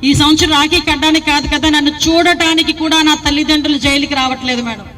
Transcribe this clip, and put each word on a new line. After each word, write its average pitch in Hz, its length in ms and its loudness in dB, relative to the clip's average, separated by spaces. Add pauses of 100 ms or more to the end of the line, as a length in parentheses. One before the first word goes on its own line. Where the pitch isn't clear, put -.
ఈ 277 100 4
సంవత్సరం 311 360 4
రాఖీ 311 300 2
కట్టడానికి 311 460 0
కాదు 285 220 0
కదా, 294 220 0
నన్ను 294 200 2
చూడటానికి 330 840 0
కూడా 320 280 0
నా 311 140 4
తల్లిదండ్రులు 294 600 0
జైలుకి 277 380 -2
రావట్లేదు 254 460 -4
మేడం. 220 240 -8 (120)